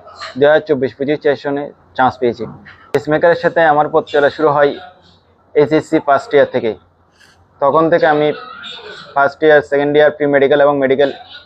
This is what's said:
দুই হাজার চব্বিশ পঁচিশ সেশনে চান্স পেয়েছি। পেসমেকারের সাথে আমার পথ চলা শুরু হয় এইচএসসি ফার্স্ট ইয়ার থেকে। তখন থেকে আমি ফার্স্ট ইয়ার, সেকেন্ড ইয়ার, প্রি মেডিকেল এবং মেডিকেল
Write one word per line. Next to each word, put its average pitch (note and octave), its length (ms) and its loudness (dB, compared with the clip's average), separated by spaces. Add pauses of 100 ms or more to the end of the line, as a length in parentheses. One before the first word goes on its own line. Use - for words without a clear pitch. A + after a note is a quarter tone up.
(380)
দুই C#3+ 80 4
হাজার D3+ 140 4
চব্বিশ C3+ 340 -4
পঁচিশ D3 280 -6
সেশনে C#3+ 500 -4 (220)
চান্স C3 240 0
পেয়েছি। A2+ 280 -4 (460)
পেসমেকারের D3+ 420 0
সাথে E3+ 260 -2
আমার D3+ 320 2
পথ D#3 120 0
চলা C#3+ 260 0
শুরু D#3 180 -2
হয় C#3+ 280 2 (800)
এইচএসসি D3+ 440 0
ফার্স্ট C#3 360 -2
ইয়ার C3+ 180 4
থেকে। A2+ 220 -4 (840)
তখন D3+ 300 0
থেকে E3 160 2
আমি D3+ 260 0 (800)
ফার্স্ট C#3 280 -2
ইয়ার, D3+ 200 4
সেকেন্ড C#3+ 340 -2
ইয়ার, D3+ 140 4
প্রি D3 160 -4
মেডিকেল C#3+ 340 2
এবং C#3+ 180 2
মেডিকেল C3+ 340 0 (340)